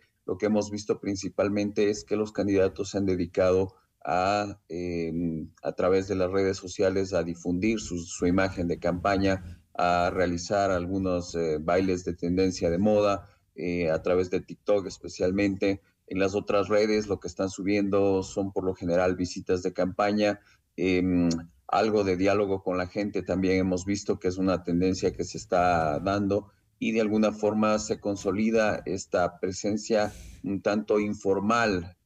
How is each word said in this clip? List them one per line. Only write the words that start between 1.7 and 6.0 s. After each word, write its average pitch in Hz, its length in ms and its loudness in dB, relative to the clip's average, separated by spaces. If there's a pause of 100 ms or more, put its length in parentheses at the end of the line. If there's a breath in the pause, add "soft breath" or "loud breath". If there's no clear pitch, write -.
es 104 120 -4
que 104 140 -4
los 107 160 -2
candidatos 98 580 0
se 101 80 -4
han 98 80 0
dedicado 92 680 2 (300 soft breath)
a, 101 520 -2 (100)
em, 85 800 -4 (140)
a 76 100 -4
través 95 360 0